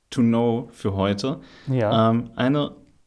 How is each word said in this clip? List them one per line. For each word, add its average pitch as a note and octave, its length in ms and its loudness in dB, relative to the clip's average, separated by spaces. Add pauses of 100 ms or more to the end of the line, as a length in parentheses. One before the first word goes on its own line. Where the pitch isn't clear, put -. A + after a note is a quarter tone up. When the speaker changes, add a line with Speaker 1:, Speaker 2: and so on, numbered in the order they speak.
(100)
Speaker 1:
to - 100 -4
know A#2 520 2
für G2+ 220 -6
heute. G2+ 460 -2 (280)
Speaker 2:
Ja. A2+ 420 2
Speaker 1:
Ähm, A#2 260 -2
eine C#3 360 -2 (340)